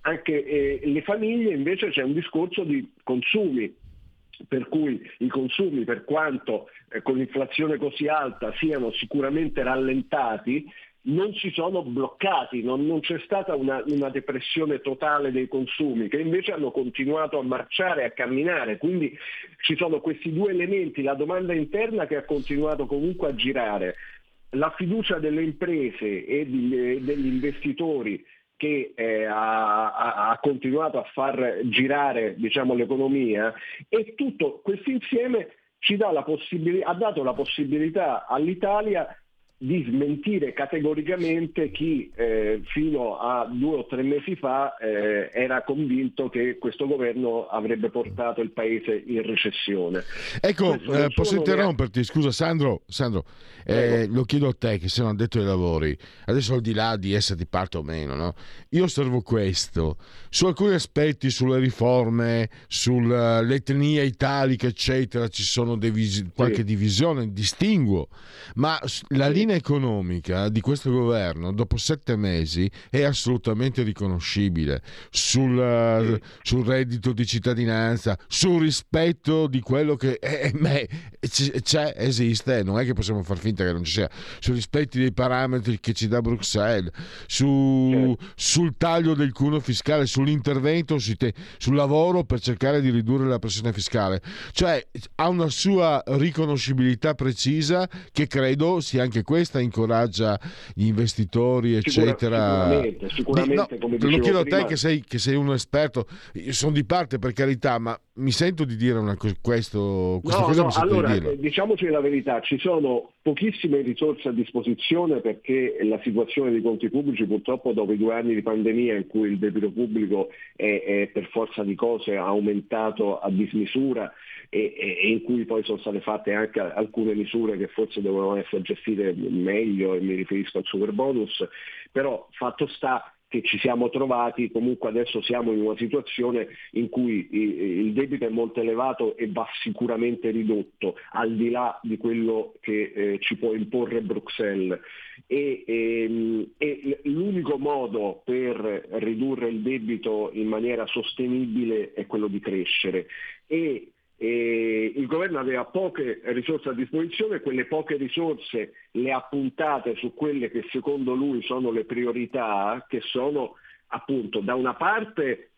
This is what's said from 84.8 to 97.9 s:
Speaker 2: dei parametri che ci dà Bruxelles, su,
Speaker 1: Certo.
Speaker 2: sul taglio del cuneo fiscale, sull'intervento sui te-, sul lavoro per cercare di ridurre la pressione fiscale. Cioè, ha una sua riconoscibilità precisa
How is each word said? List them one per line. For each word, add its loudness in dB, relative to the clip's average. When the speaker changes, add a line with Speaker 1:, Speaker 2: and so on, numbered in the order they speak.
Speaker 2:
dei 2
parametri 0
che -2
ci 0
dà 4
Bruxelles, 0
su, 4
Speaker 1:
Certo. 2
Speaker 2:
sul 2
taglio 4
del 2
cuneo 2
fiscale, 2
sull'intervento 2
sui -2
te-, 2
sul 2
lavoro 4
per 0
cercare 2
di 4
ridurre 2
la 2
pressione -2
fiscale. 0
Cioè, 2
ha 2
una 2
sua 4
riconoscibilità 2
precisa 2